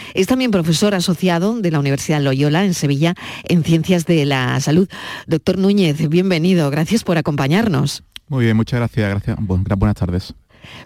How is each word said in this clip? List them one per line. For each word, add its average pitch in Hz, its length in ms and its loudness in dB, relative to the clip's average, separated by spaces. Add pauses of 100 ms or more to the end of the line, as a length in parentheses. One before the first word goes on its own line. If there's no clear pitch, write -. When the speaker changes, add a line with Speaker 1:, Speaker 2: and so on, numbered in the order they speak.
(140)
Speaker 1:
Es 185 140 0
también 254 240 0
profesor 180 440 2
asociado 185 640 0
de 180 100 -2
la 156 100 0
Universidad 143 420 -2
Loyola 143 420 0
en 190 100 0
Sevilla 151 400 0 (300)
en 170 220 2
Ciencias 165 400 2
de 160 200 2
la 131 360 0
Salud. 165 260 2 (400)
Doctor 175 300 0
Núñez, 185 500 2
bienvenido. 175 640 2
Gracias 160 340 0
por 175 140 0
acompañarnos. 147 880 0 (260)
Speaker 2:
Muy 131 160 0
bien, 113 100 4
muchas 113 240 0
gracias. 113 300 -2
Gracias. 98 300 -4
Bu-, 92 260 -2
gra-, 98 120 -2
buenas 104 200 0
tardes. 90 360 -4 (520)